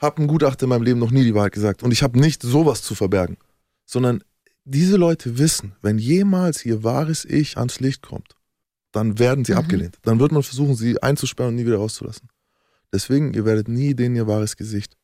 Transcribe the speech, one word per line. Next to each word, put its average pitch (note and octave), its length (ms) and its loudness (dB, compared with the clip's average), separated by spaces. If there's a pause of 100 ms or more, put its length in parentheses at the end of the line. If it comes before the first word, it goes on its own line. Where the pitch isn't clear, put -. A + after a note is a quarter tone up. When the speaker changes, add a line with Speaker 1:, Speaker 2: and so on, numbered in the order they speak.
Speaker 1:
hab F#3 180 -2
einem D3+ 80 2
Gutachter D3 380 0
in B2 60 2
meinem A#2+ 120 2
Leben A#2+ 160 2
noch A#2+ 140 0
nie C3+ 100 6
die A#2 120 4
Wahrheit G2+ 180 2
gesagt G#2 320 -2
und B2 80 2
ich - 100 0
hab B2+ 140 0
nicht D3 260 2
sowas C3+ 400 2
zu - 140 -8
verbergen, F#2 400 0 (500)
sondern B2 380 -2 (400)
diese E3+ 320 2
Leute D#3+ 420 0
wissen, C#3 440 0
wenn G#2 160 2
jemals F3+ 680 2
ihr A2 160 -2
wahres D3 420 -2
Ich - 340 -2
ans B2 200 -4
Licht C3 240 -4
kommt, - 320 -14 (560)
dann G#2+ 300 -2
werden B2+ 240 2
sie - 80 0
Speaker 2:
Mhm. F#2 60 2
Speaker 1:
abgelehnt. F2+ 440 -4
Dann A2+ 160 2
wird D3 140 2
man D3 100 2
versuchen, C#3 320 -2
sie A2+ 260 -2
einzusperren B2+ 500 -2
und A#2 60 -4
nie A#2+ 100 -4
wieder A#2 100 2
rauszulassen. A2+ 520 -6 (640)
Deswegen, C3+ 400 0
ihr G#2+ 140 -2
werdet G#2+ 220 0
nie C3 260 -2
denen B2 220 0
ihr A2+ 100 -2
wahres G#2+ 300 -2
Gesicht G#2 480 -10